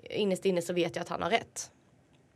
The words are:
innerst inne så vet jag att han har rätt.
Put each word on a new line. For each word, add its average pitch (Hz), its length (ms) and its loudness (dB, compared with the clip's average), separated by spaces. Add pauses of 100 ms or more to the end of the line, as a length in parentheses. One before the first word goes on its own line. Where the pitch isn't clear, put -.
(100)
innerst 185 340 0
inne 180 180 4
så 180 100 -4
vet 165 240 0
jag - 60 -4
att - 60 -8
han 175 140 -4
har 170 80 2
rätt. - 400 -2 (640)